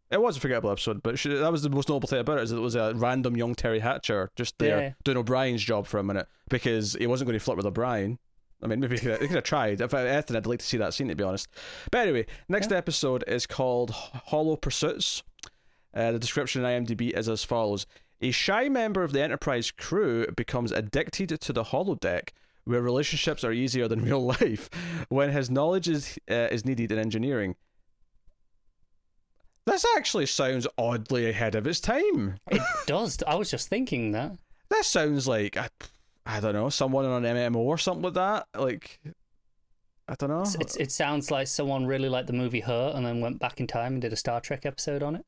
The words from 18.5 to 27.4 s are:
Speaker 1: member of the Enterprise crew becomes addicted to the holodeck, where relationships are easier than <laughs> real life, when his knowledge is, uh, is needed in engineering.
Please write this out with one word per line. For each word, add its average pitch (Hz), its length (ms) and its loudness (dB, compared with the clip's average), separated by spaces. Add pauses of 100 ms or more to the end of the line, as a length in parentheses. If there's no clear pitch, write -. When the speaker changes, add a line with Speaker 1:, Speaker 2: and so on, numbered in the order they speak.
Speaker 1:
member 214 360 2
of 143 80 -2
the 139 100 4
Enterprise 127 480 0
crew 139 640 0
becomes 120 380 -2
addicted 143 560 -2 (120)
to - 120 -4
the 113 120 0
holodeck, 127 640 -2 (340)
where 120 180 2
relationships 139 640 0
are 117 80 2
easier 123 360 2
than 113 140 0
<laughs> - 20 2
real 131 200 2
life, 123 460 2 (400)
when 139 200 4
his 139 200 0
knowledge 165 380 2
is, 151 300 -2 (120)
uh, 117 200 4
is 113 140 -2
needed 117 260 0
in 107 80 0
engineering. 110 580 0 (2000)